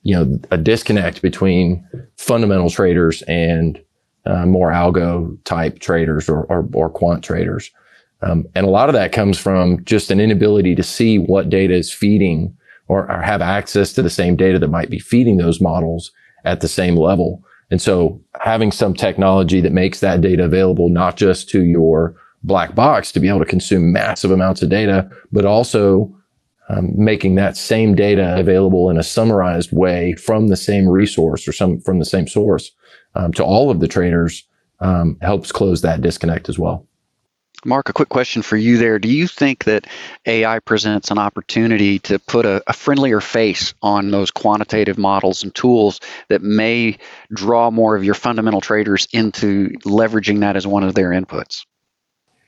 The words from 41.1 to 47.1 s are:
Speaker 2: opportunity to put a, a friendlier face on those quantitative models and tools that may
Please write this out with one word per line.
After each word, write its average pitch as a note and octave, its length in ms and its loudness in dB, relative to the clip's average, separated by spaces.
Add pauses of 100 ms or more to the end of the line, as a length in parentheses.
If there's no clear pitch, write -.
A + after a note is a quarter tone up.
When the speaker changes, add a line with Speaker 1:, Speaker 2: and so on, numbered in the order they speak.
Speaker 2:
opportunity G#2 800 0
to G2 200 -2
put A#2 260 0
a, G2 220 0
a - 40 -4
friendlier C#3 480 0
face A2 640 -2
on G2+ 300 0
those G2 180 0
quantitative G#2 720 -2
models G2 440 0
and G2 120 -10
tools A2+ 440 2 (300)
that G2 140 0
may A2 560 0 (340)